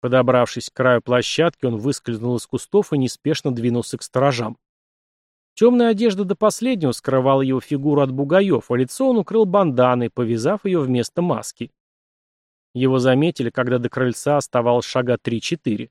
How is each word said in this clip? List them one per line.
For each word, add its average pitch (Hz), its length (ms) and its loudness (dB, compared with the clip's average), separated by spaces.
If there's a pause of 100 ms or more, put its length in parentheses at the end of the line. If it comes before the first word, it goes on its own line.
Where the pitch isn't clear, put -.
Подобравшись 123 680 2
к - 40 -20
краю 123 280 2
площадки, 127 640 -2
он 117 100 -2
выскользнул 120 600 -4
из - 100 -8
кустов - 460 -2
и 147 60 0
неспешно 135 540 -2
двинулся 120 460 -4
к - 40 -12
сторожам. 120 560 -2 (960)
Темная 240 360 4
одежда 208 340 0
до 175 120 -4
последнего 214 560 0
скрывала 135 500 2
его 131 180 0
фигуру 143 400 0
от 135 100 2
бугаев, 143 600 0
а 123 60 0
лицо 185 340 0
он 233 80 2
укрыл 214 260 0
банданой, 127 640 2
повязав 120 560 -2
ее 180 160 0
вместо 127 400 -2
маски. 120 500 -4 (1000)
Его 131 260 2
заметили, 131 520 2
когда 127 280 -2
до 120 120 -4
крыльца 131 480 -2
оставалось 120 480 0
шага 123 320 -2
три-четыре. 117 720 -6